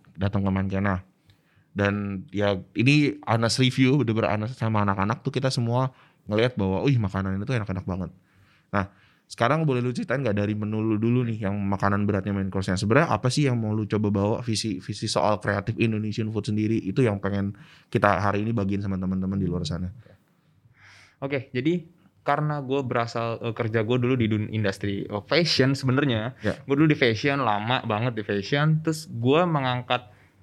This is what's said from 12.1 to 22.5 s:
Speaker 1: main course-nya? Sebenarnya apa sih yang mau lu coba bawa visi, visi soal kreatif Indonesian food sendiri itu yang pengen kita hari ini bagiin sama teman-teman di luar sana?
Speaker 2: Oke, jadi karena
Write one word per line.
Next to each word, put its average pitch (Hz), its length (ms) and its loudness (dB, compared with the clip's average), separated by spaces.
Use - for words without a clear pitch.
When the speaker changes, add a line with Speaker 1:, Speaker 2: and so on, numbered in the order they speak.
Speaker 1:
main 98 180 -2
course-nya? 95 260 -2
Sebenarnya 117 340 2
apa 127 200 0
sih 143 160 0
yang 123 120 0
mau 110 140 -2
lu 110 140 -2
coba 104 240 0
bawa 101 320 2
visi, 110 360 -4
visi - 280 -10
soal 104 320 2
kreatif 101 380 -2
Indonesian 110 540 -2
food 107 160 -4
sendiri 107 340 0
itu 95 220 -2
yang 104 160 2
pengen 98 360 -2
kita 101 320 4
hari 101 220 0
ini 110 100 -2
bagiin 101 300 0
sama 98 140 -4
teman-teman 95 420 -2
di 98 80 0
luar 87 180 -2
sana? 90 260 -6
Speaker 2:
Oke, 139 320 -6
jadi 160 340 0
karena 147 380 0